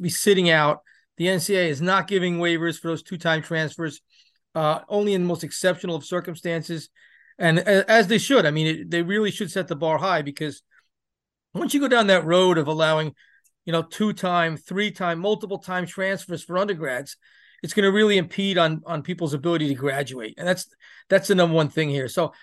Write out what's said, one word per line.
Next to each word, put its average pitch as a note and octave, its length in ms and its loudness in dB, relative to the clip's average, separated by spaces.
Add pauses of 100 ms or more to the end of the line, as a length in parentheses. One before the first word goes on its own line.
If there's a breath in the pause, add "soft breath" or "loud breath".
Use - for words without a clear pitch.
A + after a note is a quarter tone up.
be F3 80 -2
sitting F#3 400 2
out. D3+ 320 4 (380 soft breath)
The E3+ 100 0
N F#3 120 2
C G3 160 -2
A F3+ 100 2
A - 20 0
is C#3+ 140 -4
not F#3 240 0
giving F3+ 320 0
waivers E3+ 400 0
for E3+ 100 -8
those D#3+ 140 -4
two-time D#3+ 400 -2
transfers, D#3+ 580 -6 (540 soft breath)
uh, D#3 340 0
only G#3 240 0
in F#3 80 0
the F3+ 80 0
most E3+ 160 -4
exceptional F3+ 500 -2
of C#3+ 120 -8
circumstances. E3+ 840 -6 (500 soft breath)
And E3 200 4
a-, G3 320 4
as A3 160 8
they G#3+ 100 2
should. G#3+ 300 4
I D3 40 4
mean, D#3 160 0
it, D#3+ 240 -4
they E3+ 120 0
really G3+ 280 0
should F#3+ 200 -6
set F#3 180 -4
the E3 80 -4
bar D#3 220 0
high, E3+ 240 0
because C#3+ 400 -8 (920 soft breath)
once B3+ 220 -4
you C#4+ 60 2
go C#4 80 0
down A#3 180 4
that F3+ 180 4
road F3+ 320 4
of D3+ 120 0
allowing, D#3 440 0 (540 soft breath)
you E3 60 -4
know, E3 100 0
two-time, F3 720 -2
three-time, F#3 640 -4
multiple-time F#3+ 640 -4
transfers F#3 580 -6
for E3+ 140 -6
undergrads, D#3 600 -6 (460 soft breath)
it's E3+ 120 -8
gonna G3 160 4
really G#3 260 4
impede F#3+ 400 0
on, D#3+ 300 2
on D#3 160 -6
people's F3 320 -4
ability D3+ 340 0
to C#3 60 0
graduate. C3 640 -6
And F3 100 -6
that's, F3+ 180 -2 (440 loud breath)
that's F#3+ 180 4
the G3+ 60 4
number E3+ 200 4
one D#3 140 2
thing D#3 220 -2
here. C3+ 180 -4
So D#3+ 240 -2 (100)